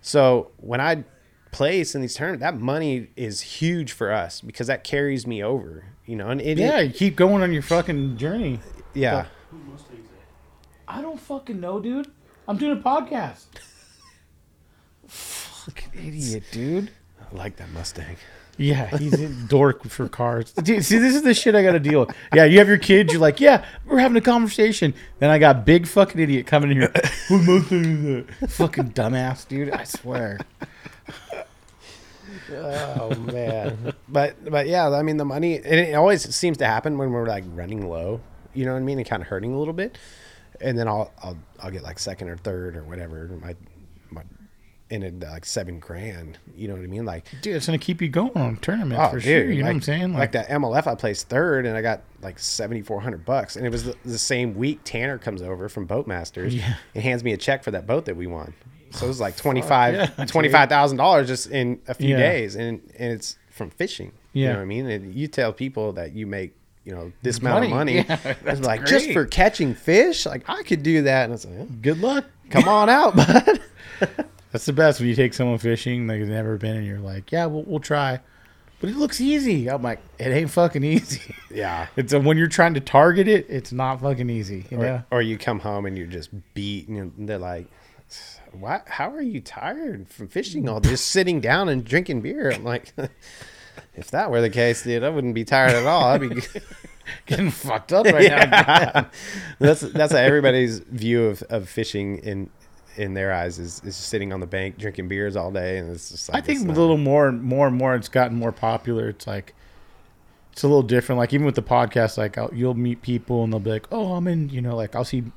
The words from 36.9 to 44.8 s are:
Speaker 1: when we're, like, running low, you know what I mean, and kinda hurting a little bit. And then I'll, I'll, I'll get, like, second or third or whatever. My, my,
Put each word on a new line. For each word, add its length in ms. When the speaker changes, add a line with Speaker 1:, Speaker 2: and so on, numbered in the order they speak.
Speaker 1:
when 140
we're, 140
like, 180
running 340
low, 320
you 100
know 80
what 80
I 20
mean, 160
and 80
kinda 180
hurting 280
a 60
little 160
bit. 240
And 180
then 100
I'll, 240
I'll, 140
I'll 100
get, 120
like, 160
second 300
or 80
third 400
or 80
whatever. 440
My, 140
my, 120